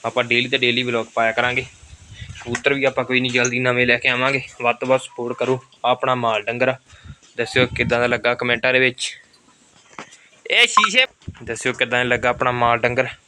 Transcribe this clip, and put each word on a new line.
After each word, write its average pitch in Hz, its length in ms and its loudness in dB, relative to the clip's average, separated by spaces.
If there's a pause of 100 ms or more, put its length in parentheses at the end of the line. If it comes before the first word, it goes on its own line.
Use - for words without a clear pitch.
ਆਪਾਂ 120 200 -2
ਡੇਲੀ 120 240 0
ਤੇ 127 100 -2
ਡੇਲੀ 123 240 0
ਵਲੌਗ 117 320 -2
ਪਾਇਆ 113 180 0
ਕਰਾਂਗੇ। 123 340 -2 (720)
ਕਬੂਤਰ 123 340 -2
ਵੀ 139 100 -2
ਆਪਾਂ 131 200 0
ਕੋਈ 127 160 0
ਨਹੀਂ 127 120 -2
ਜਲਦੀ 123 260 0
ਨਵੇਂ 123 280 0
ਲੈ 123 120 2
ਕੇ 131 100 -2
ਆਵਾਂਗੇ। 127 340 0 (200)
ਵੱਧ 120 140 0
ਤੋਂ 127 120 -6
ਵੱਧ 131 120 4
ਸਪੋਰਟ 120 360 -8
ਕਰੋ। 123 280 -2 (200)
ਆਹ 123 80 2
ਆਪਣਾ 127 220 0
ਮਾਲ 113 280 0
ਡੰਗਰ 120 260 -2
ਆ, 127 100 -2 (580)
ਦੱਸਿਓ 120 300 2
ਕਿੱਦਾਂ 120 340 -2
ਦਾ 123 60 2
ਲੱਗਾ 120 280 0
ਕੁਮੈਂਟਾਂ 123 380 -2
ਦੇ 127 60 2
ਵਿੱਚ। 127 400 -2 (1300)
ਇਹ 226 160 6
ਸ਼ੀਸ਼ੇ, 233 400 4 (380)
ਦੱਸਿਓ 117 280 -2
ਕਿੱਦਾਂ 123 260 0
ਦਾ 123 60 2
ਲੱਗਾ 123 240 2
ਆਪਣਾ 123 220 2
ਮਾਲ 120 280 2
ਡੰਗਰ। 123 280 0 (220)